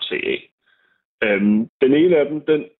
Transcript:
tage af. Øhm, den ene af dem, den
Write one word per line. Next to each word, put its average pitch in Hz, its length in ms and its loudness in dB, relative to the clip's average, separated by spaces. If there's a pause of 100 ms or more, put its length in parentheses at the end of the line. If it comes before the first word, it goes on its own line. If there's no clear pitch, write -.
tage - 180 -6
af. - 140 -4 (840)
Øhm, 104 460 0 (120)
den 135 120 4
ene 170 240 2
af 143 80 2
dem, 147 200 -8
den 151 200 0 (140)